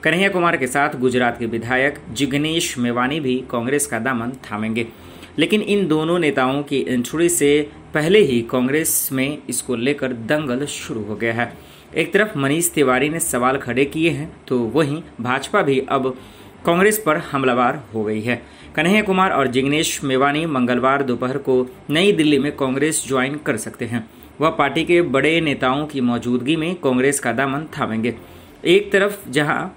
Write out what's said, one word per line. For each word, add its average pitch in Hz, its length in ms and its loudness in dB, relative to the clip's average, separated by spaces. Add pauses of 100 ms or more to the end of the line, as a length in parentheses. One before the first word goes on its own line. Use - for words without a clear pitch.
कन्हैया 175 260 4
कुमार 170 280 2
के 131 100 -2
साथ 143 320 0
गुजरात 123 400 2
के 120 60 -4
विधायक 123 520 0 (140)
जिग्नेश 143 640 -2
मेवानी 123 420 0
भी 131 160 0 (160)
कांग्रेस 131 360 -2
का 117 120 -4
दामन 120 320 -2 (120)
थामेंगे, 110 420 -4 (520)
लेकिन 208 240 2
इन 202 260 0
दोनों 156 320 2
नेताओं 139 440 0
की 139 160 -2 (100)
एंट्री 143 400 0
से 147 220 2 (420)
पहले 160 280 2
ही 127 200 2 (100)
कांग्रेस 135 600 0
में 135 240 -2 (120)
इसको 123 280 -4
लेकर 131 360 -2
दंगल 131 540 -2
शुरू - 360 -8
हो 104 120 -6
गया 113 180 -2
है। 113 180 -2 (440)
एक 156 180 -2
तरफ 208 240 2
मनीष 143 340 0
तिवारी 131 380 2
ने 165 100 -4
सवाल 131 380 0
खड़े 131 280 0
किए 160 240 0
हैं, 151 220 -6 (160)
तो 127 120 0
वहीं 139 420 0 (200)
भाजपा 135 400 0
भी 139 180 2 (100)
अब 131 260 0 (500)
कांग्रेस 196 400 2
पर 156 120 2 (140)
हमलावर 131 480 2 (140)
हो 110 100 -2
गई 107 180 -2
है। 120 200 -2 (340)
कन्हैया 180 260 4
कुमार 190 300 2
और 135 160 2
जिग्नेश 139 560 0
मेवानी 143 420 2
मंगलवार 131 580 2
दोपहर 127 340 -2
को 135 180 0 (340)
नई 175 220 4
दिल्ली 151 280 4
में 143 180 -2
कांग्रेस 139 500 0
ज्वाइन 131 300 0
कर 147 200 -4
सकते - 280 -8
हैं। 113 180 -6 (380)
वह 156 80 4
पार्टी 151 340 0
के 175 180 4
बड़े 156 400 2
नेताओं 139 440 0
की 143 160 -4
मौजूदगी 123 540 0
में 160 200 -2
कांग्रेस 135 440 2
का - 140 -2
दामन 135 320 -2 (120)
थामेंगे। 113 360 -2 (520)
एक 196 260 4
तरफ 196 380 2
जहां 147 300 0 (180)